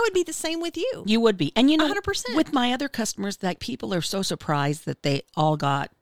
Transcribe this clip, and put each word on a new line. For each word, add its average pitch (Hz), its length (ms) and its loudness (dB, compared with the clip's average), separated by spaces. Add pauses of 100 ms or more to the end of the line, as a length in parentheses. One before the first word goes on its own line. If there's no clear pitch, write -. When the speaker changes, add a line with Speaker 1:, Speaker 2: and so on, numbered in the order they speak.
Speaker 1:
would 415 80 0
be 359 100 2
the 320 100 -8
same 330 280 -4
with 339 160 -6
you. 480 280 -4
Speaker 2:
You 220 160 4
would 220 160 4
be. 147 180 0
And 262 160 6
you 320 60 4
know, 311 80 4
Speaker 1:
A - 20 0
hundred 403 160 -2
percent. 453 340 -4
Speaker 2:
with 311 160 2
my 247 200 2
other 277 140 -4
customers, 202 540 -6
like, 185 180 -4
people 220 340 -6
are 170 80 0
so 196 200 -2
surprised 147 640 -2
that - 180 -8
they 139 200 0 (120)
all 156 220 2
got 139 340 0 (100)